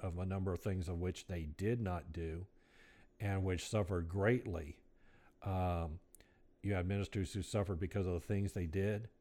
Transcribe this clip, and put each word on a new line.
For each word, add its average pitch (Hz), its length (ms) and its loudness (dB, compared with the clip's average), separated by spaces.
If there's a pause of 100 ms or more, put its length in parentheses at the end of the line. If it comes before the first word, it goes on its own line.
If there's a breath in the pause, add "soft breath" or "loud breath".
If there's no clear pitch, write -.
of 87 160 -4
a 90 80 -2
number 95 280 0
of 87 60 -2
things 92 300 -2
of 87 100 -2
which 90 280 -2
they 85 280 -4
did 113 240 0
not 87 320 -2
do 82 340 -4 (760 loud breath)
and 98 220 2
which 92 260 0
suffered 92 400 2
greatly. 98 680 2 (640 loud breath)
Um, 87 560 0 (640 loud breath)
you 98 120 2
had 90 120 2
ministers 98 460 0
who 101 80 0
suffered 95 380 0
because 95 260 0
of 90 80 2
the 87 60 0
things 98 340 0
they 90 140 0
did, 101 400 0 (140)